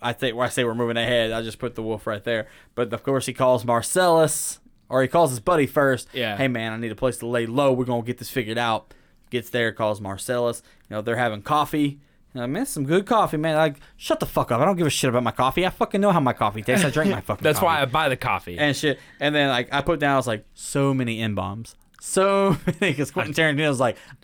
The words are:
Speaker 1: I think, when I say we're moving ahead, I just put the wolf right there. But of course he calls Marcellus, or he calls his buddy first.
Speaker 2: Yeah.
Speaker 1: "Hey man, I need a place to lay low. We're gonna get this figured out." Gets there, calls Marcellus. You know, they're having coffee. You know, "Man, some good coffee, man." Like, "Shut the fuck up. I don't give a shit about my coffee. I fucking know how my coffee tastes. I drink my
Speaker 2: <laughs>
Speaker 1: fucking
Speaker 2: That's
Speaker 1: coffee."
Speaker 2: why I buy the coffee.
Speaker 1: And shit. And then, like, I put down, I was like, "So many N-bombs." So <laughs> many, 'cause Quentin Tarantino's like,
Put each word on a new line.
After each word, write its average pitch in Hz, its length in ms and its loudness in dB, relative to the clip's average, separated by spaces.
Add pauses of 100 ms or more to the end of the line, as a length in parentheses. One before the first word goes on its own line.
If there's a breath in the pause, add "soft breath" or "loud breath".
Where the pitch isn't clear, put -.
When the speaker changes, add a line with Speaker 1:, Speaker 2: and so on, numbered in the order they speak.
Speaker 1:
I 120 120 -2
think, 117 240 -2
when 123 80 0
I 117 40 0
say 131 140 0
we're 113 120 0
moving 117 220 0
ahead, 117 340 2
I 113 100 -4
just 113 180 -10
put 120 160 -6
the 113 80 -6
wolf 110 240 -6
right 104 160 -4
there. 113 240 -2 (280 loud breath)
But 117 180 -2
of 113 100 -6
course 135 220 0
he 127 80 -4
calls 127 320 2
Marcellus, 160 960 2 (300)
or 131 120 2
he 131 80 2
calls 160 220 4
his 123 100 -8
buddy 165 260 2
first. 135 460 2
Speaker 2:
Yeah. 113 240 -4
Speaker 1:
"Hey 139 100 2
man, 113 240 -2
I 110 60 -8
need 113 160 -6
a - 20 -14
place 123 220 -2
to 117 100 -8
lay 120 180 0
low. 131 280 2
We're 127 100 0
gonna 120 200 -2
get 117 160 -6
this 113 100 -12
figured 113 280 -4
out." 117 360 -2 (360 soft breath)
Gets 120 200 -6
there, 117 240 0
calls 107 260 -2
Marcellus. 117 640 -4 (260 soft breath)
You 104 60 -8
know, 107 60 -4
they're 117 160 -2
having 110 240 -2
coffee. 147 580 -2 (340 soft breath)
You 127 60 -10
know, 120 80 -6
"Man, 180 180 -4
some 151 200 -6
good 180 200 2
coffee, 190 300 2
man." 156 220 0
Like, 156 240 2 (160 soft breath)
"Shut - 240 -2
the - 40 -4
fuck - 240 -2
up. 120 120 2
I 151 40 2
don't 190 120 2
give 170 100 2
a - 20 2
shit 131 200 0
about 123 140 2
my 117 80 0
coffee. 131 340 0
I 185 60 0
fucking 220 280 -2
know 202 140 4
how 170 80 4
my 123 100 2
coffee 107 300 -2
tastes. 170 240 2
I 139 40 2
drink 160 220 2
my - 100 -2
Speaker 2:
<laughs> - 80 -14
Speaker 1:
fucking 107 140 -4
Speaker 2:
That's 151 160 2
Speaker 1:
coffee." 165 60 2
Speaker 2:
why 160 160 2
I 139 40 0
buy 151 220 0
the 131 80 0
coffee. 92 420 -4
Speaker 1:
And 147 200 2
shit. 147 200 0 (220 loud breath)
And 147 160 0
then, 143 140 2
like, 123 240 0
I 139 80 0
put 160 180 0
down, 143 140 2
I - 20 4
was 131 120 2
like, 110 260 -4
"So 139 400 -2
many 117 260 -2
N-bombs." 107 560 -4 (260)
So 196 540 2 (140)
<laughs> - 100 -2
many, 185 140 2
'cause 135 180 -4
Quentin 110 220 -4
Tarantino's 151 460 2
like, 120 180 2 (260 loud breath)